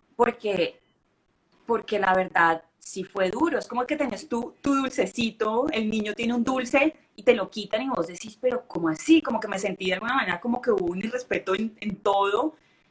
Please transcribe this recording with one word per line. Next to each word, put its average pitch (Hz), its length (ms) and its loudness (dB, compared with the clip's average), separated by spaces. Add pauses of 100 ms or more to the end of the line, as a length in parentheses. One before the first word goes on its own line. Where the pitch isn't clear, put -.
(160)
Porque, 214 600 0 (880)
porque 214 320 0
la 190 160 4
verdad 180 480 4 (160)
sí - 260 -10
fue - 260 -2
duro, 294 280 0
es - 80 -6
como 247 200 -2
que 302 100 -2
tenés 285 320 -4
tu, 233 320 -4
tu 277 140 2
dulcecito, 226 960 0
el 226 180 -2
niño 208 240 -2
tiene 233 200 -2
un 240 100 0
dulce 262 500 2 (220)
y 208 60 -16
te 233 120 6
lo 190 160 -2
quitan 214 320 -4
y 269 60 -6
vos 196 180 -2
decís, 190 340 -14
"¿Pero 247 280 -2
cómo 165 200 -2
así?". 294 340 4
Como 226 180 -4
que 214 80 -6
me 196 100 -4
sentí 190 280 -6
de 185 80 0
alguna 220 220 -2
manera 190 240 0
como 233 200 -2
que 247 100 0
hubo 185 160 2
un 180 120 -2
irrespeto 226 560 -4
en, 220 260 -2
en 208 160 -6
todo 202 600 0 (340)